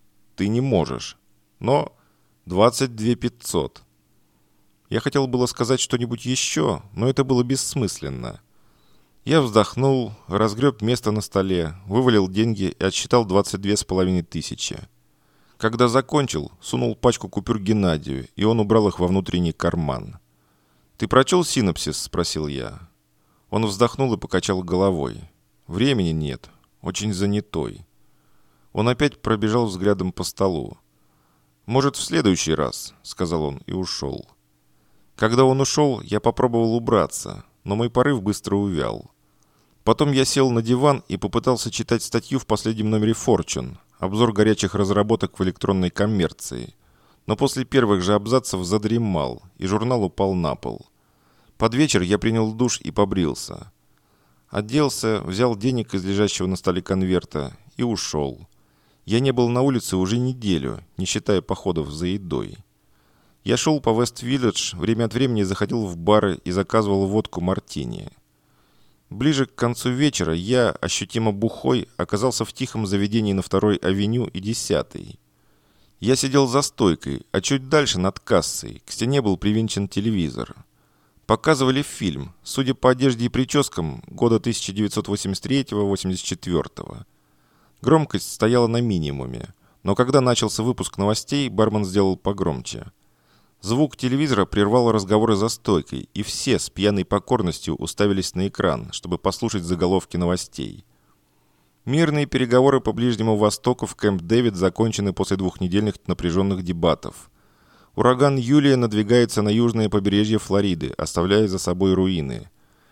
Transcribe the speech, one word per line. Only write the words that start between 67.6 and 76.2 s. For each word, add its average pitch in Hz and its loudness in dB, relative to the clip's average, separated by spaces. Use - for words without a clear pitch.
Ближе 135 0
к - -10
концу 120 -2
вечера 123 0
я, 104 0
ощутимо 110 -2
бухой, 113 -2
оказался 110 -2
в - -10
тихом 110 -6
заведении 101 0
на 95 0
Второй 101 2
авеню 104 0
и - -8
Десятой. - -6
Я 117 2
сидел 135 2